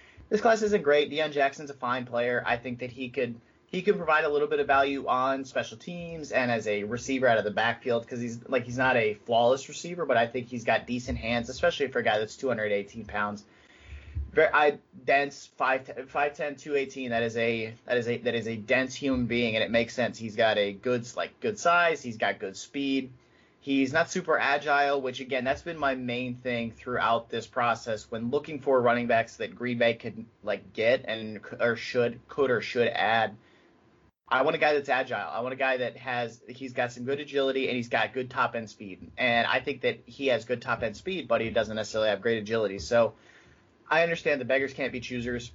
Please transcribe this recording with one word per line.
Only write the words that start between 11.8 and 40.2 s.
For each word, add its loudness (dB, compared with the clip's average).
for -2
a -4
guy 2
that's -4
two -4
hundred -2
eighteen -4
pounds. -4
Ver-, 6
I, 4
dense, 0
five 0
ten, -12
five -2
ten, -6
two -4
eighteen. -4
That 2
is -2
a, 0
that 0
is 0
a, -2
that -2
is -2
a -4
dense 0
human 0
being, 0
and 2
it -4
makes 0
sense. -2
He's -8
got 4
a 2
good -2
s-, -12
like, -6
good -2
size. 4
He's -8
got 0
good -8
speed. -2
He's 0
not 2
super 0
agile, 2
which, -6
again, -4
that's 0
been -8
my 0
main -4
thing -4
throughout -2
this -4
process -2
when -4
looking -2
for 4
running 4
backs 2
that -8
Green -4
Bay 4
could, -10
like, -6
get 4
and -8
c-, -12
or 2
should, 0
could 2
or 4
should 2
add. 2
I 4
want 4
a -6
guy 4
that's 0
agile. -2
I -4
want -4
a -8
guy 2
that -4
has, -6
he's -12
got -2
some -10
good -2
agility 0
and -2
he's -4
got 0
good -4
top-end -2
speed. -16
And 4
I 0
think -6
that 0
he -4